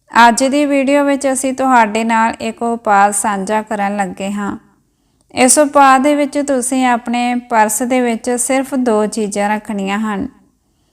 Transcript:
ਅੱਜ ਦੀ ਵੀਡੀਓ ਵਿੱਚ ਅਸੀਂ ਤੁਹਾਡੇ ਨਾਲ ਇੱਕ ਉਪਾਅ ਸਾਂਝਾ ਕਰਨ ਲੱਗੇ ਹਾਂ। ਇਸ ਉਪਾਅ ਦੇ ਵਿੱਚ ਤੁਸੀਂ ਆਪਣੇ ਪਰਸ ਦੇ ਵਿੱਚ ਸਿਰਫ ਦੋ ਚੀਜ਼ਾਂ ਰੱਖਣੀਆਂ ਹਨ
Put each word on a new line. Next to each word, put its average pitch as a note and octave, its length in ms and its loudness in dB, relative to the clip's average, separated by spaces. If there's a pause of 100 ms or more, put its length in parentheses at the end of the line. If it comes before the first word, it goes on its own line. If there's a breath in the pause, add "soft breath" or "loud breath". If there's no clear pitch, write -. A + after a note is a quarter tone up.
(120)
ਅੱਜ A#3 320 6
ਦੀ C#4+ 220 0
ਵੀਡੀਓ C#4 380 0
ਵਿੱਚ C#4 280 0
ਅਸੀਂ C4 220 -2
ਤੁਹਾਡੇ A#3 500 2
ਨਾਲ A3+ 380 0
ਇੱਕ A3+ 200 -8
ਉਪਾਅ A3 500 2
ਸਾਂਝਾ G#3 500 -2
ਕਰਨ G#3 360 -6
ਲੱਗੇ G3 340 -6
ਹਾਂ। G3+ 240 -6 (800)
ਇਸ B3+ 260 2
ਉਪਾਅ C#4 400 4
ਦੇ D4 160 2
ਵਿੱਚ D4 220 -2
ਤੁਸੀਂ C4+ 480 -2
ਆਪਣੇ A#3+ 480 -2 (160)
ਪਰਸ G#3+ 340 0
ਦੇ B3+ 180 0
ਵਿੱਚ A#3 280 -2
ਸਿਰਫ C4 460 -2
ਦੋ A3 320 0
ਚੀਜ਼ਾਂ G3+ 420 -4
ਰੱਖਣੀਆਂ G#3 500 -4
ਹਨ G#3+ 280 -4 (640)